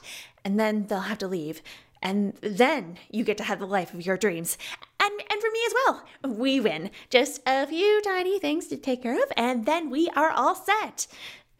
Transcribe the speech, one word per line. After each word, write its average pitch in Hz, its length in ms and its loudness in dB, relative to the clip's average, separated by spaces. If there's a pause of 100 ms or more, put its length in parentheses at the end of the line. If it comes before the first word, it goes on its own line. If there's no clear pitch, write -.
(440)
and 196 160 2
then 214 260 2
they'll 202 160 -2
have 208 180 -4
to 196 80 -4
leave. 165 360 -6 (380)
And 196 400 0
then 208 580 2 (100)
you 214 140 -2
get 202 140 0
to 208 80 -6
have 208 120 -2
the 196 80 -8
life 185 260 -2
of 170 140 -10
your 185 120 2
dreams. 170 420 0 (400)
And, 415 220 2 (100)
and 415 100 -2
for 440 80 0
me 453 160 -2
as 440 80 0
well. 494 320 2 (320)
We 269 220 4
win. 165 320 0 (180)
Just 285 380 -2
a 269 180 2
few 403 380 2
tiny 381 340 0
things 302 300 -2
to 269 100 -6
take 247 240 -4
care 262 220 0
of, 554 120 -2
and 240 300 0
then 311 240 0
we 320 200 2
are 311 200 4
all 311 260 2
set. 392 520 -2 (520)